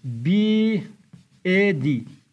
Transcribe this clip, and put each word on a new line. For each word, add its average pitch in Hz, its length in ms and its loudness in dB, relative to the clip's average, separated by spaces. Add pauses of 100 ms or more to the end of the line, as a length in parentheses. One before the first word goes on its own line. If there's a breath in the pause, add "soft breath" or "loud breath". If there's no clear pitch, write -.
بی 208 800 0 (600)
ای 196 300 2
دی. 131 320 -2 (280)